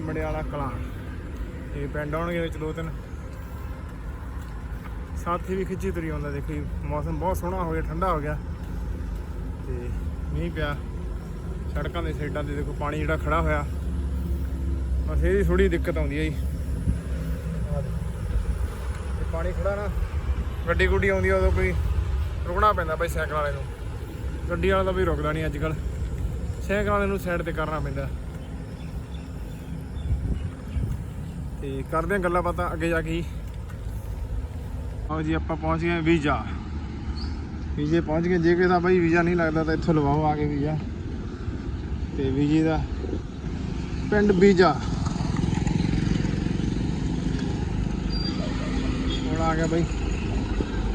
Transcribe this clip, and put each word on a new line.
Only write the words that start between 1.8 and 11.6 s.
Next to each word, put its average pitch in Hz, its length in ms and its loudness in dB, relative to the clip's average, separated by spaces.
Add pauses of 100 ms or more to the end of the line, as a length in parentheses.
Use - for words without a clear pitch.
ਪਿੰਡ 147 280 -4
ਆਉਣਗੇ 170 260 0
ਵਿੱਚ 156 160 -2
ਦੋ 156 160 -4
ਤਿੰਨ। 165 160 -6 (2250)
ਸਾਥੀ 175 320 -2
ਵੀ 190 100 0
ਖਿੱਚੀ 180 260 -2
ਤੁਰੀ 165 180 -4
ਆਉਂਦਾ। 147 220 -4
ਦੇਖੋ 143 220 -4
ਜੀ, 147 80 -2 (240)
ਮੌਸਮ 151 340 -2
ਬਹੁਤ 175 180 2
ਸੋਹਣਾ 175 200 -2
ਹੋ 175 160 0
ਗਿਆ, 160 80 0
ਠੰਡਾ 170 300 0
ਹੋ 156 80 2
ਗਿਆ 147 180 -2 (1300)
ਤੇ 123 220 -4 (440)
ਮੀਂਹ 165 180 0
ਪਿਆ। 151 240 -2 (960)